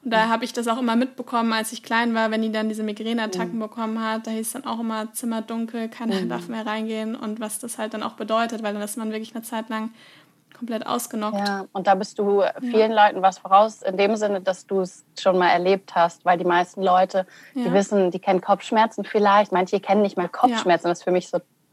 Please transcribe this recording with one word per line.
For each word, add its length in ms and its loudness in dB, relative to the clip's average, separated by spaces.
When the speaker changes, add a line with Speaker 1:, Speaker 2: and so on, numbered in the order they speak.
Speaker 1:
Und 100 -6
da 140 4
Speaker 2:
Mhm. 40 0
Speaker 1:
hab 140 0
ich 100 -8
das 160 -2
auch 80 0
immer 180 0
mitbekommen, 560 0
als 220 -2
ich 100 -14
klein 300 0
war, 180 0
wenn 100 0
die 120 -2
dann 160 -2
diese 140 -6
Migräneattacken 720 -4
Speaker 2:
Mhm. 40 -4
Speaker 1:
bekommen 420 -6
hat. 260 -4
Da 40 -6
hieß 220 -6
dann 120 -12
auch 140 -6
immer, 320 -4
"Zimmer 300 -4
dunkel, 480 -6
keiner 320 -4
Speaker 2:
Mhm. 80 -4
Speaker 1:
darf 180 -6
mehr 180 -8
reingehen." 520 -6
Und 240 -8
was 180 -8
das 180 -12
halt 160 -6
dann 80 -8
auch 120 -6
bedeutet, 500 -2
weil 100 -4
dann 80 -6
ist 140 -8
man 160 -6
wirklich 240 -10
eine 80 -10
Zeit 240 -8
lang 220 -6
komplett 300 -6
ausgenockt. 480 -4
Speaker 2:
Ja, 380 -4
und 120 -6
da 100 6
bist 220 -4
du 240 2
Speaker 1:
Ja. 200 2
Speaker 2:
vielen 320 2
Leuten 280 4
was 180 2
voraus, 420 4
in 160 -4
dem 180 2
Sinne, 240 -2
dass 280 -4
du's 360 -4
schon 180 4
mal 120 4
erlebt 460 2
hast, 280 2
weil 140 4
die 80 -4
meisten 360 0
Leute, 440 2
die 100 -4
Speaker 1:
Ja. 80 0
Speaker 2:
wissen, 360 4
die 100 -4
kennen 200 2
Kopfschmerzen 640 0
vielleicht, 480 4
manche 300 0
kennen 200 2
nicht 140 0
mal 80 -2
Speaker 1:
Ja. 60 -4
Speaker 2:
Kopfschmerzen, 600 2
was 140 -4
für 80 -2
mich 160 0
so 120 -4